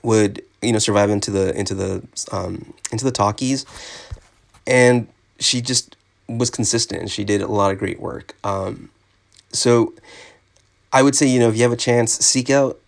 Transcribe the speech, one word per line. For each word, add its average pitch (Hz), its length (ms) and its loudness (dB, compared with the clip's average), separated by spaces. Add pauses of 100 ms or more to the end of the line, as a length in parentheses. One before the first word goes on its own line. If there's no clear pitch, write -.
would, 107 380 2 (200)
you 120 100 0
know, 107 80 2
survive 104 300 2
into 101 220 -2
the, 95 260 0
into 98 180 -4
the, 95 300 -6 (260)
um, 95 420 -8 (180)
into 117 140 -4
the 127 60 2
talkies, 127 540 0 (1000)
and 123 420 4 (320)
she 123 220 -2
just 123 340 -4 (320)
was 117 220 -2
consistent, 113 520 -4
and 92 100 -8
she 104 120 -6
did 101 180 0
a - 60 -6
lot 98 240 0
of 98 60 -4
great 92 220 -6
work. - 440 -12
Um, 98 460 -6 (600)
so 120 420 2 (1000)
I 135 100 4
would 139 140 4
say, 147 120 2
you 127 120 2
know, 117 80 6
if 110 80 2
you 117 80 2
have 120 80 2
a 117 60 -2
chance, 120 360 0
seek - 360 0
out 139 380 2